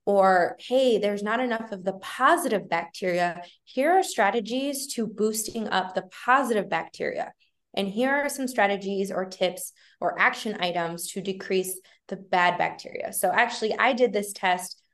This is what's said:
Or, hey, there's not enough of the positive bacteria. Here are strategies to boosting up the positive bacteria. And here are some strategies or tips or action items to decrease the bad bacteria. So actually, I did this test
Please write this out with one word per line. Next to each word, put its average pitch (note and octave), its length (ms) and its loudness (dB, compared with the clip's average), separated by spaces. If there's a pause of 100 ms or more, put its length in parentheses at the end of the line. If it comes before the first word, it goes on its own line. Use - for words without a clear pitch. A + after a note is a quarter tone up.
Or, F#3+ 560 4
hey, B3 380 4
there's G3+ 260 -2
not A3 160 0
enough A3+ 320 -4
of F#3+ 100 -8
the F#3+ 120 -2
positive B3+ 760 2
bacteria. F3 760 -2 (220)
Here C4+ 260 0
are F#4 140 6
strategies A#3+ 880 0
to A3 140 -2
boosting A3 580 -2
up F#3 300 -2
the F#3 120 -4 (160)
positive A#3 460 2
bacteria. - 640 -4 (420)
And G3 140 -2
here A#3+ 240 0
are C#4+ 160 0
some C4+ 180 -4
strategies G3 640 0
or F#3 160 -4
tips F#3 460 -6 (280)
or - 160 -2
action A3+ 440 0
items E3+ 500 -4
to G3 100 -8
decrease F#3+ 560 -4 (300)
the G3 100 -8
bad F3+ 400 2
bacteria. - 560 -6
So F3+ 200 0
actually, A3 440 0
I A#3+ 180 4
did A#3 180 4
this G3+ 200 -2
test F3+ 480 -2 (140)